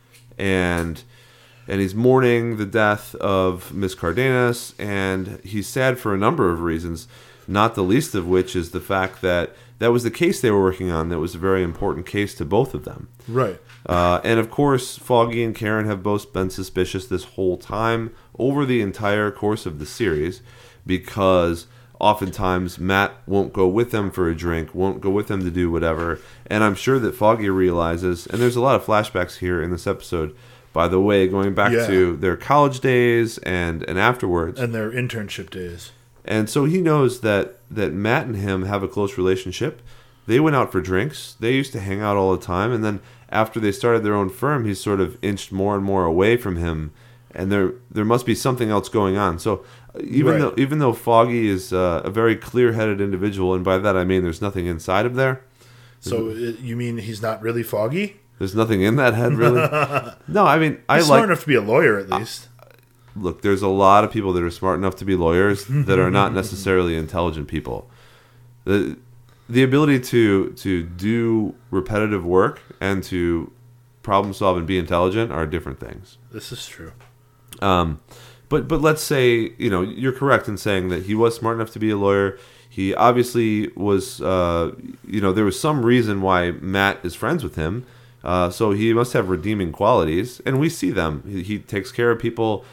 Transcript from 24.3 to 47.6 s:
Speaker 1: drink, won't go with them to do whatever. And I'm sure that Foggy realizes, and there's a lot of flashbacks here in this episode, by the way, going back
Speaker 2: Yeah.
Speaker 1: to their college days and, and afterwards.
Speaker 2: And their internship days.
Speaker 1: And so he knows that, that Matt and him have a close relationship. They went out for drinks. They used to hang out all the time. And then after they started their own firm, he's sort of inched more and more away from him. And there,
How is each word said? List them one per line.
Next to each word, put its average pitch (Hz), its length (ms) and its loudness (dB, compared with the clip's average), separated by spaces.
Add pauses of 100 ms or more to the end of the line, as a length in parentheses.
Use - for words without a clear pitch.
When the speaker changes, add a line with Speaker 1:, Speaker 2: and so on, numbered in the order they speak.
Speaker 1:
drink, 82 380 -4
won't 92 260 -2
go 98 100 -2
with 101 180 -2
them 98 160 -4
to 90 60 -4
do 87 200 0
whatever. 82 480 -2 (280)
And 107 160 0
I'm 104 120 2
sure 135 240 0
that 113 160 -2
Foggy 107 340 2
realizes, 90 800 0
and - 140 -4
there's 120 160 2
a 120 40 0
lot 131 160 4
of - 80 -4
flashbacks 107 540 -2
here 90 240 -2
in 87 80 -6
this 85 160 -6
episode, 82 480 -4 (380)
by 85 160 2
the 92 120 4
way, 98 280 4
going 98 260 0
back 101 180 2
Speaker 2:
Yeah. 117 140 2
Speaker 1:
to 92 300 2
their 82 200 0
college 139 440 2
days 120 580 2
and, 85 500 -2
and 87 100 -2
afterwards. 95 600 0
Speaker 2:
And 120 160 -4
their 110 160 -4
internship 117 600 -8
days. 87 420 -12 (320)
Speaker 1:
And 107 260 0
so 139 140 2
he 160 160 2
knows 151 400 2
that, 101 380 0 (120)
that 95 220 -2
Matt 110 340 0
and 117 100 -6
him 95 280 -2
have 101 180 -2
a 95 60 -4
close 101 280 -4
relationship. 92 640 -2 (460)
They 113 140 4
went 156 160 4
out 117 160 0
for 95 80 0
drinks. 92 580 -4
They 113 140 -2
used 135 200 -2
to 117 80 -8
hang 98 200 -6
out 104 160 0
all 95 200 2
the 82 80 -12
time. 95 280 -2
And 113 100 -2
then 104 180 -2 (280)
after 110 320 -2
they 104 120 2
started 113 300 0
their 104 120 0
own 98 160 0
firm, 135 340 -2
he's 101 160 -4
sort 101 200 0
of 90 220 -2
inched 101 300 -4
more 98 240 -2
and 98 80 -2
more 98 220 0
away 92 300 4
from 98 200 -4
him. 80 360 -4 (400)
And 95 200 -4
there, 95 220 0 (160)